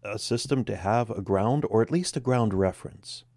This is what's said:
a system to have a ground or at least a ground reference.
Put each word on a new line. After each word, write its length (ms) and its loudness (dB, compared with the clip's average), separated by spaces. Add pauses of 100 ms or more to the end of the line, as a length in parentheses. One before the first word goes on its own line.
a 140 -8
system 460 -2
to 140 -4
have 320 0
a 120 -6
ground 480 2
or 120 4
at 100 0
least 240 0
a 60 -4
ground 320 2
reference. 720 -2 (120)